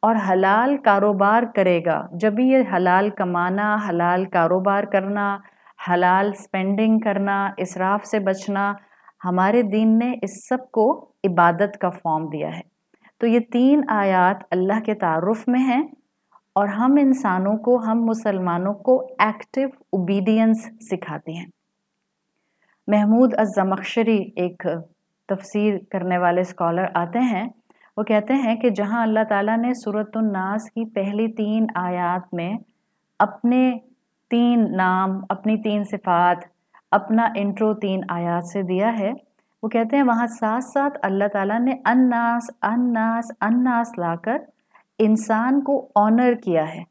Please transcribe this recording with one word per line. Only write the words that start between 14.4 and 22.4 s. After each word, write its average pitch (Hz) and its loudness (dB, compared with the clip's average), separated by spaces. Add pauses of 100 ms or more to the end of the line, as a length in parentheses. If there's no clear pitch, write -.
اللہ 190 0
کے 220 -2
تعارف 190 -2
میں 247 2
ہیں 262 2 (680)
اور 202 0
ہم 233 2
انسانوں 214 2
کو، 247 2
ہم 226 0
مسلمانوں 196 -2
کو 254 0 (120)
ایکٹیو - -2 (100)
obedience 214 0 (100)
سکھاتی 160 -10
ہیں۔ 175 -14 (1400)